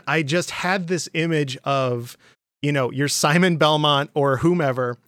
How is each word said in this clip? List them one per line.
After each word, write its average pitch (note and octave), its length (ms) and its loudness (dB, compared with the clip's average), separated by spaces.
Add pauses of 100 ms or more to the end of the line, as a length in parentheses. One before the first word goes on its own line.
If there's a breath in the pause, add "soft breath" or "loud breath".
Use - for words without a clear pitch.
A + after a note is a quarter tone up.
I D#3 160 0
just D#3+ 300 -2
had F3+ 380 -4
this F3 240 -4
image D#3 500 0
of, B2+ 540 -2 (440 soft breath)
you C#3+ 120 -2
know, C3 180 0
your C#3+ 160 -2
Simon E3 500 2
Belmont D3+ 560 2
or C#3 240 2
whomever. C3 600 0 (100)